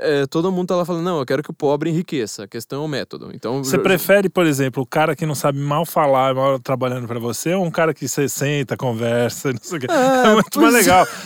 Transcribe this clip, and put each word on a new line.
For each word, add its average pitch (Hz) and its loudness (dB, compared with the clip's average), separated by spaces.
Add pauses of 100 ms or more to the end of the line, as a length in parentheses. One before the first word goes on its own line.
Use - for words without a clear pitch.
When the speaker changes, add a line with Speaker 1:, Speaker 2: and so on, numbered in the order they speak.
Speaker 1:
é, 143 0
todo 165 -2
mundo 180 -2
tá 185 0
lá 175 0
falando, 165 -4
"Não, 175 -2
eu 135 -4
quero 135 -2
que - -12
o 165 -12
pobre 147 0
enriqueça. 151 -4
A 98 -16
questão 131 -10
é - -6
o - -6
método." - -8
Então, 127 -6
Speaker 2:
Você 131 0
Speaker 1:
já 120 2
Speaker 2:
prefere, 190 2
por 175 2
exemplo, 135 0
o 120 -4
cara 156 2
que 165 -4
não 151 -2
sabe 139 0
mal 143 0
falar, 135 2
mal 135 0
trabalhando 127 -4
pra 117 -6
você, 120 -4
ou 190 0
um 165 -2
cara 160 0
que 135 -8
você 139 -2
senta, 143 -2
conversa, 120 -2
não 123 -6
sei 175 -8
o - -6
quê? - -6
Speaker 1:
É, - 0
Speaker 2:
<laughs> 254 4
É - 6
muito - 0
mais 233 6
Speaker 1:
pois - 6
é. 240 6
Speaker 2:
legal. 180 6 (200)